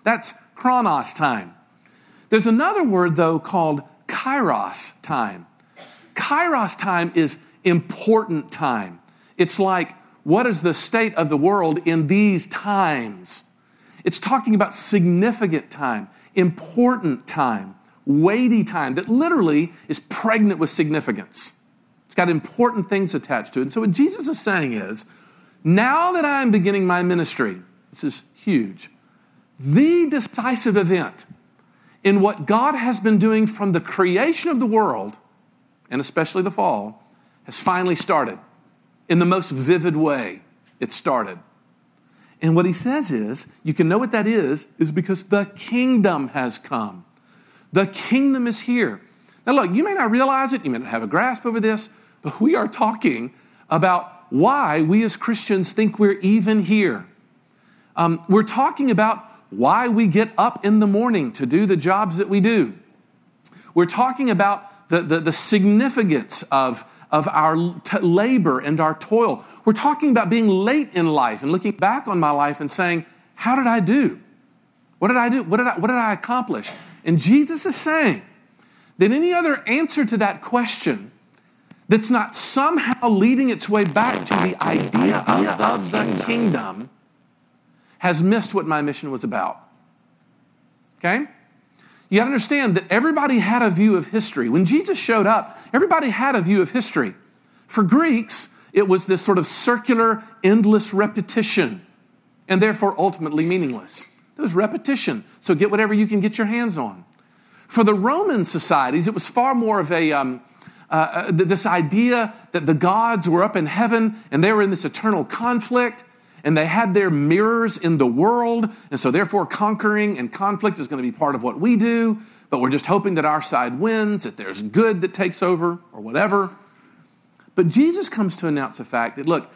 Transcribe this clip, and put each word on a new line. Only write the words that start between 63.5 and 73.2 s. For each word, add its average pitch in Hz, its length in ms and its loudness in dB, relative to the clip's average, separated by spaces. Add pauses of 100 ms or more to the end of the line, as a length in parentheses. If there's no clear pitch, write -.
We're 170 120 4
talking 254 440 -2
about 202 600 -2
the, 170 120 0
the, 165 180 0
the 160 140 -2
significance 208 1080 0
of, 131 420 -2 (260)
of 156 160 0
our 156 280 2
l-, 175 280 -2
t-, - 160 -4
labor 180 600 2
and 151 200 -2
our 156 180 0
toil. 214 460 0 (220)
We're 220 80 4
talking 294 380 0
about 214 180 2
being 226 180 2
late 220 460 0
in 170 140 0
life 127 340 0
and 139 100 -2
looking 185 200 -2
back 240 360 0
on 185 120 -2
my 147 120 2
life 143 280 0
and 147 120 -8
saying, 170 340 -2 (300)